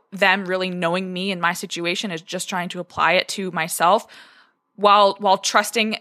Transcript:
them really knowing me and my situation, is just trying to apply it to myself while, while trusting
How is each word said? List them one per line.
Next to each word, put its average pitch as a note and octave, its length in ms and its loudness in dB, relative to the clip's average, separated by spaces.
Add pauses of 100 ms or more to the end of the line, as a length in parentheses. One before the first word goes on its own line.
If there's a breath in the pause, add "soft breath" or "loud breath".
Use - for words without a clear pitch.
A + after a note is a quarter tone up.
(140)
them F#3+ 320 2
really F#3 240 -2
knowing F3+ 420 -2
me F#3 200 -6
and F3 100 -6
my E3+ 100 2
situation, F3 580 -6
is E3 120 -8
just F3+ 260 -10
trying F3+ 220 -6
to F3+ 100 -10
apply D#3+ 340 0
it F#3 140 0
to F#3 240 -8
myself F3 560 0 (720 loud breath)
while, G3+ 420 4
while G3 180 4
trusting G#3+ 640 0